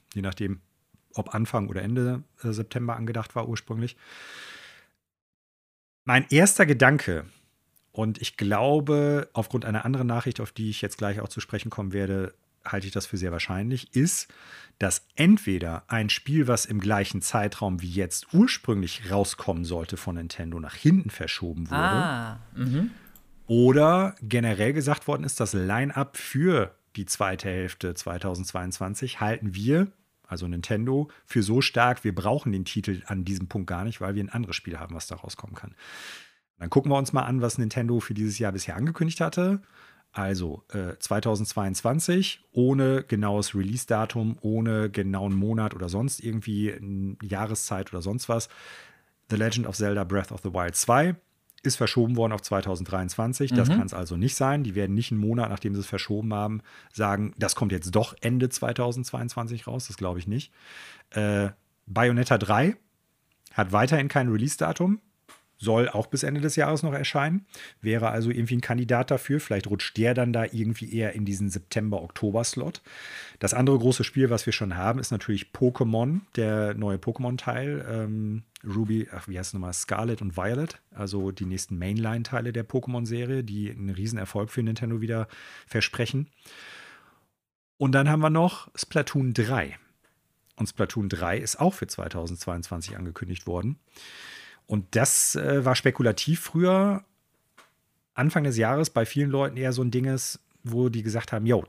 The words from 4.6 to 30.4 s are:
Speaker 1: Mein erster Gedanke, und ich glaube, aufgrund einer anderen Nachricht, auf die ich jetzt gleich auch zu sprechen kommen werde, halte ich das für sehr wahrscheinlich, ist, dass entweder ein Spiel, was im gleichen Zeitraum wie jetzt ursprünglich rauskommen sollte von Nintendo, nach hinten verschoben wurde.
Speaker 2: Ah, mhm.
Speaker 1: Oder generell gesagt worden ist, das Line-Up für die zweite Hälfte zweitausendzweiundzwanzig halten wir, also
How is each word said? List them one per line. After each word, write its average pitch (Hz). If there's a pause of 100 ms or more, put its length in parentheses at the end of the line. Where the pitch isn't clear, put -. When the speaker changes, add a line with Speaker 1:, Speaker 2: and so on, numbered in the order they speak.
Speaker 1:
Mein 127
erster 175
Gedanke, 127 (640)
und 110
ich -
glaube, 143
aufgrund 117
einer 110
anderen 127
Nachricht, 117
auf 110
die 110
ich 104
jetzt -
gleich 101
auch 104
zu -
sprechen 110
kommen 98
werde, 98 (300)
halte 98
ich 95
das 98
für -
sehr 90
wahrscheinlich, 101
ist, 147 (500)
dass -
entweder 95
ein 110
Spiel, 147
was 120
im 107
gleichen 98
Zeitraum 104
wie 90
jetzt 90
ursprünglich 110
rauskommen 98
sollte 85
von 90
Nintendo, 82
nach 78
hinten 160
verschoben 82
wurde. 139
Speaker 2:
Ah, 151 (160)
mhm. 135 (560)
Speaker 1:
Oder 151
generell 113
gesagt 147
worden 147
ist, -
das 107
Line-Up 120
für 143 (220)
die 101
zweite 95
Hälfte 90
zweitausendzweiundzwanzig 92
halten 107
wir, 139 (380)
also 90